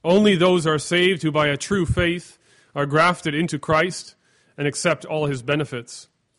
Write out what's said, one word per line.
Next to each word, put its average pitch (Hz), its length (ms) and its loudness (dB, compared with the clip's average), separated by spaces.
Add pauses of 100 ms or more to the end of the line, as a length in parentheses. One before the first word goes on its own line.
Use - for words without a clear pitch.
only 202 320 4
those 180 300 2
are 156 140 0
saved 180 420 0
who 156 100 -2
by 151 160 2
a 143 100 0
true 190 280 -2
faith 175 540 -2 (340)
are 143 140 -2
grafted 160 480 2
into 160 240 -2
Christ 165 560 -2 (420)
and 143 100 -2
accept 147 380 -2
all 151 220 -4
his 131 160 -6
benefits. 139 640 -6 (320)